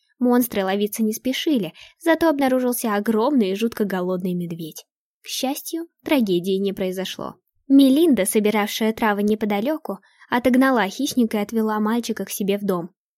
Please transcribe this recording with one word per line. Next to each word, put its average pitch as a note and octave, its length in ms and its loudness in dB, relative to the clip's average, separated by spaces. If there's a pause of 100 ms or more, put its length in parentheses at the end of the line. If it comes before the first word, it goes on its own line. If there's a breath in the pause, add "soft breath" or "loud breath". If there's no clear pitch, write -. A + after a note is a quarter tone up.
(180)
Монстры B3 460 2
ловиться G#3 400 -2
не G#3+ 80 0
спешили, B3 640 -2 (260 loud breath)
зато E4 300 2
обнаружился B3+ 680 0
огромный A3 560 2
и F#3+ 40 -2
жутко A3+ 280 -2
голодный F#3 520 -2
медведь. E3+ 500 -10 (360)
К - 60 -20
счастью, E4 600 -6 (180)
трагедии F#3+ 540 0
не G3 120 -2
произошло. F#3+ 640 -6 (320)
Мелинда, C4+ 580 6
собиравшая G#3+ 680 0
травы G#3 300 0
неподалёку, G#3+ 760 -2 (300 soft breath)
отогнала B3 580 4
хищника A3+ 500 -2
и G#3 40 0
отвела G#3+ 380 -2
мальчика G#3+ 460 -2
к - 40 -14
себе G3 280 -2
в G3+ 60 -8
дом. F3+ 280 -4 (260)